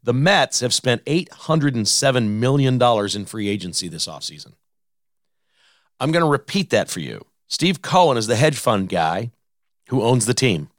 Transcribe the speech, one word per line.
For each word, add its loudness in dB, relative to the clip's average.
The -2
Mets 2
have -2
spent 0
eight -4
hundred 0
and -2
seven 0
million 2
dollars 2
in -8
free -6
agency -6
this -8
offseason. -14
I'm -2
gonna 2
repeat -2
that 0
for -8
you. -10
Steve -2
Cohen 4
is -2
the 0
hedge 2
fund 0
guy -2
who -2
owns 2
the 0
team. 0